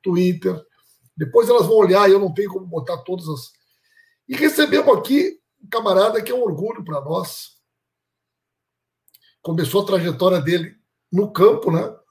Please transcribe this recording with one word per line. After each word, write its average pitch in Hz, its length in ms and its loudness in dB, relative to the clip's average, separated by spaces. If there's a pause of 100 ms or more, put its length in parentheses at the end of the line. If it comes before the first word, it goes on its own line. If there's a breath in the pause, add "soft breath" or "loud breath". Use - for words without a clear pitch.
Twitter. 180 580 -2 (560)
Depois 156 320 2
elas 240 180 4
vão 220 100 4
olhar, 196 340 6
eu 196 80 8
não 190 160 -2
tenho 202 160 -4
como 190 160 -10
botar 165 380 -8
todas 180 240 -10
as... 135 240 -10 (760)
E 262 80 -12
recebemos 294 640 2
aqui 359 420 -2 (240)
um 196 60 -20
camarada 214 540 0
que 214 80 -10
é 247 40 -4
um 254 80 -4
orgulho 196 420 -6
pra 151 160 -8
nós. - 560 -10 (1800 soft breath)
Começou 170 400 -2
a 202 60 -4
trajetória 180 520 0
dele 165 380 -4 (340)
no 202 220 -2
campo, - 380 2
né? - 200 -2 (200)